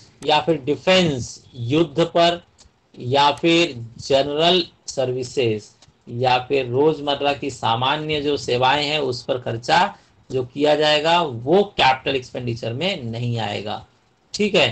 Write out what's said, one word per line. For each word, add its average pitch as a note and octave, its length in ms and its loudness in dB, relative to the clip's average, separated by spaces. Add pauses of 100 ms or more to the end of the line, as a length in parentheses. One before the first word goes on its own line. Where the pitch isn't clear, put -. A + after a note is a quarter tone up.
(220)
या D3+ 200 2
फिर D#3 240 0
डिफेंस, D3 800 0 (100)
युद्ध C#3+ 540 0
पर, E3+ 340 2 (540)
या C#3 380 2
फिर E3 440 2 (220)
जनरल D3+ 640 2 (220)
सर्विसेज, B2+ 840 -2 (400)
या B2+ 280 2
फिर C3+ 280 -2
रोजमर्रा C#3+ 640 2
की C#3 160 -6
सामान्य C#3 720 -2
जो C#3+ 160 0
सेवाएं C3+ 480 0
हैं D3+ 160 -2
उस C3 220 -4
पर C3 140 -2
खर्चा B2 400 -2 (520)
जो B2+ 140 -4
किया C#3+ 320 0
जाएगा D3+ 460 2
वो C#3+ 400 0 (160)
कैपिटल C3+ 380 2
एक्सपेंडिचर B2 580 -6
में D#3+ 300 -4
नहीं A#2 360 -4
आएगा। G#2 460 -6 (480)
ठीक G3+ 220 0
है, D3 160 4